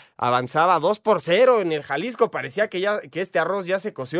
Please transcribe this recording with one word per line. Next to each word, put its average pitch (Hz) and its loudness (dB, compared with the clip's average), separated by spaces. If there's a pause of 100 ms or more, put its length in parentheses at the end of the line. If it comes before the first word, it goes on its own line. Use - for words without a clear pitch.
(160)
avanzaba 127 2
dos 185 0
por 208 2
cero 220 4
en 175 -2
el 151 -4
Jalisco. 208 -2
Parecía 147 -4
que 185 -6
ya, 202 -2
que 147 -10
este 185 -2
arroz 180 -2
ya 190 -2
se 202 -8
coció. 131 -8 (140)